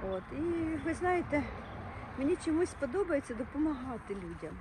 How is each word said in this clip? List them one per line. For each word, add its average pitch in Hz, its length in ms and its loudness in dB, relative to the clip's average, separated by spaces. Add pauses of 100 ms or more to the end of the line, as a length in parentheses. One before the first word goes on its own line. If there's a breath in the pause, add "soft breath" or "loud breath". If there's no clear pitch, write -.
От. 190 280 0
І 269 100 -2 (440)
ви 320 80 2
знаєте, 349 500 4 (720)
мені 285 180 4
чомусь 330 380 2
подобається 285 600 0
допомагати 254 800 0
людям 170 460 -6